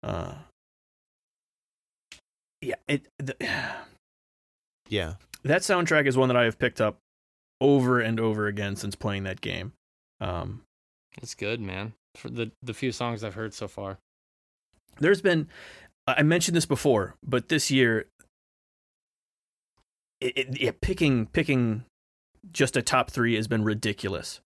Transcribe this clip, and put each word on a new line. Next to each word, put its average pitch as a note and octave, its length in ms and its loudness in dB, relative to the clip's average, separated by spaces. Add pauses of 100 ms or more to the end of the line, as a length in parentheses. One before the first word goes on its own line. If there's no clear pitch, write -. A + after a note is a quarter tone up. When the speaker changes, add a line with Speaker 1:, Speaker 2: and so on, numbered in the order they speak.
Speaker 1:
Uh, F#2 340 -6 (2250)
yeah, - 140 -4 (120)
it, C#3+ 200 -2 (120)
the, C3+ 200 -8
<sighs> - 360 -4 (1120)
Speaker 2:
Yeah. F#2 240 -4 (300)
Speaker 1:
that D#3+ 180 2
soundtrack E3+ 440 2
is C3 120 4
one C3 120 6
that B2 80 4
I A#2+ 60 6
have A2+ 160 0
picked B2+ 220 0
up G#2+ 160 0 (640)
over C3 400 6
and A2+ 200 0
over G#2+ 280 0
again G2+ 280 -4
since G2+ 200 -8
playing G2+ 280 -4
that F#2 180 -8
game. F#2+ 320 -8 (460)
Um, F#2 420 -6 (600)
Speaker 3:
It's - 140 -14
good, A2 260 -6
man. G2 320 -8 (220)
For - 140 -16
the, A#2 220 -6 (100)
the A#2+ 120 -10
few B2 180 -4
songs A#2 320 -6
I've G2+ 120 -8
heard A2 180 -8
so G#2 140 -10
far. G2 300 -10 (1000)
Speaker 1:
There's G3 220 4
been, E3 260 2 (600)
I C3+ 160 2
mentioned E3 340 4
this D#3+ 80 2
before, A#2+ 500 2 (100)
but B2 220 -2
this D3+ 240 0
year, A#2+ 340 4 (2250)
it, B2+ 180 -4
it, - 240 -4
yeah, B2+ 100 0 (100)
picking, C#3 460 2
picking B2 580 0 (680)
just - 240 0
a B2 60 2
top - 300 2
three A#2 240 2
has A2 120 0
been A2 160 0
ridiculous. G#2+ 840 -4